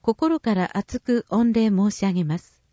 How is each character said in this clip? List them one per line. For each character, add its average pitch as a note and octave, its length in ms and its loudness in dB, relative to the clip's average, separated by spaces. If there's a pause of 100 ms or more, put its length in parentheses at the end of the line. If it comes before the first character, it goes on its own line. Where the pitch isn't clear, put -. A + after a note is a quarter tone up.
心 D#4 380 0
か A3 160 0
ら F#3 200 -2
厚 A3 240 -6
く A#3+ 300 -2
御 A3 160 2
礼 A3+ 240 2
申 G3+ 220 2
し - 140 -4
上 G3 60 0
げ F3+ 120 0
ま D#3+ 160 -2
す。 - 340 -20